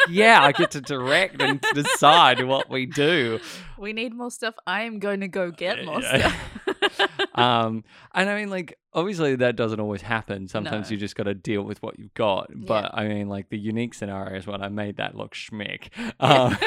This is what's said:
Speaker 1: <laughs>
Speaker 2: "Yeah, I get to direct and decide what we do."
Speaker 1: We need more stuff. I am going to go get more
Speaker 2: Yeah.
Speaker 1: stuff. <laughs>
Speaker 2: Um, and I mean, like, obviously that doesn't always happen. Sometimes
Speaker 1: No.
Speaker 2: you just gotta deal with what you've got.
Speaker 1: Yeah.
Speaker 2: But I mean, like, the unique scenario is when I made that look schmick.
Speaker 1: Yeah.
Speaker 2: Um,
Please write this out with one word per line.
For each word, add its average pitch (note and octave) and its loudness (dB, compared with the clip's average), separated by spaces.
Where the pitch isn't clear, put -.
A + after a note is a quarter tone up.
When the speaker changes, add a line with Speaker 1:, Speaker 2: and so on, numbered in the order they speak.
Speaker 1:
<laughs> - 4
Speaker 2:
"Yeah, G3+ 8
I C#3+ 8
get D3 2
to D3 -8
direct C#3 0
and C#3 0
decide D3 6
what C3+ -2
we C3 -4
do." C#3+ 2
Speaker 1:
We G3+ -10
need A3+ -8
more A#3+ -10
stuff. A3+ -8
I F#3+ -2
am A3+ -8
going G3 -2
to G3 -4
go F3+ -2
get F3 -6
more D#3 -6
Speaker 2:
Yeah. C3 2
Speaker 1:
stuff. - 2
<laughs> - -2
Speaker 2:
Um, A#2 2
and F#3 2
I G3+ -2
mean, G#3 -6
like, F#3 -8
obviously E3 0
that B2 2
doesn't A2 -2
always G#2 -4
happen. G#2 -4
Sometimes G#2+ -4
Speaker 1:
No. A2 -6
Speaker 2:
you - -4
just G2 -8
gotta G2+ -4
deal G2+ -2
with G#2 -10
what A2 -12
you've G#2+ -18
got. G2+ 0
Speaker 1:
Yeah. A2+ -14
Speaker 2:
But G#2+ 0
I G#2+ -2
mean, G#2 -4
like, G2 -8
the A2+ -8
unique A2 -4
scenario G2 -8
is F#2+ -14
when G2+ -8
I G2+ -6
made G2+ -8
that G#2 -6
look G#2 -12
schmick. - -12
Speaker 1:
Yeah. A3+ -10
Speaker 2:
Um, C3 6